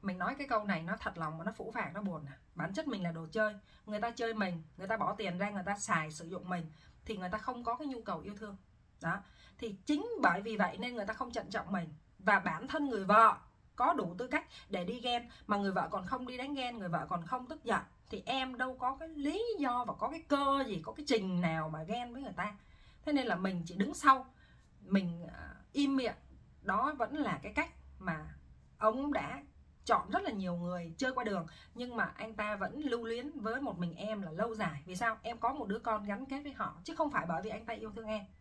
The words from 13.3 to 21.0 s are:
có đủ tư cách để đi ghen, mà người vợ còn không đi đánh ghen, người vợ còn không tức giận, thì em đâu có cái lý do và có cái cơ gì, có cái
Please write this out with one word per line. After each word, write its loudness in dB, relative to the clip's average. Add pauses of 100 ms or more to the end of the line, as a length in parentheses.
có 6
đủ 0
tư -4
cách 0 (220)
để -2
đi -4
ghen, 0 (180)
mà 4
người 2
vợ 2
còn -2
không -4
đi -8
đánh -4
ghen, -2
người -4
vợ 0
còn -2
không -4
tức -10
giận, 2 (280)
thì -6
em -2
đâu -2
có 0
cái -10
lý -2 (160)
do 2
và -4
có -2
cái -8
cơ 4
gì, -2
có -8
cái -10